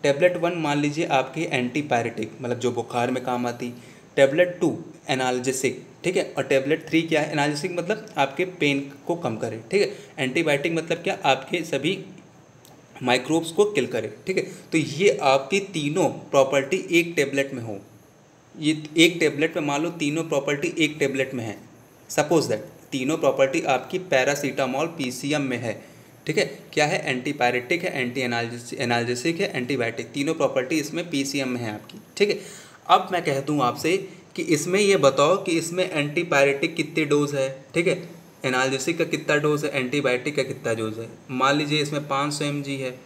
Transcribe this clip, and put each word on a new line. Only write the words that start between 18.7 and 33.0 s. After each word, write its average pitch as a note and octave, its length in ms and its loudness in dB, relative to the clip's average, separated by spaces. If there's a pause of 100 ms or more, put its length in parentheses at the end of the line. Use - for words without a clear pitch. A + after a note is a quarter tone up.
एक E3 240 6
tablet D#3 360 0
में D#3+ 80 -2
मान C#3+ 180 0
लो E3+ 80 -2
तीनों D#3+ 340 -2
property D3 540 -2
एक D3+ 200 2
tablet C3+ 360 0
में A#2 100 -4
है, G2+ 120 -8 (540)
suppose D3+ 340 2
that A2 240 -2 (240)
तीनों C3+ 260 0
property C#3 440 2
आपकी - 360 -2
paracetamol C#3 880 0
पीसीएम C#3+ 560 -4
में B2+ 160 -4
है, A#2 140 -6 (540)
ठीक D#3 120 0
है, F#3 60 2 (280)
क्या D3+ 140 4
है, F3 240 0
Antipyretic B2+ 720 0
है, F3 180 -4
एंटी B2 200 -2
एनाल्जेसिक A#2+ 1200 -2
है, G3+ 160 -2
antibiotic, B2 500 -2
तीनों C#3+ 280 -2
property C3+ 420 0
इसमें E3 340 -4
पीसीएम C#3 380 -2
में B2 120 -4
है A2+ 140 -6
आपकी, - 260 -16 (160)
ठीक G3+ 120 4
है। E3+ 100 0 (500)
अब F#3+ 240 4